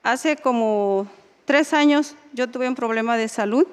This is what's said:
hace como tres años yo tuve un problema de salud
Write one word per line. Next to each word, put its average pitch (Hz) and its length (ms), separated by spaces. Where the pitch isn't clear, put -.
hace - 320
como 208 720
tres - 280
años 294 420
yo 247 160
tuve 247 180
un 254 80
problema 226 400
de 220 140
salud 226 440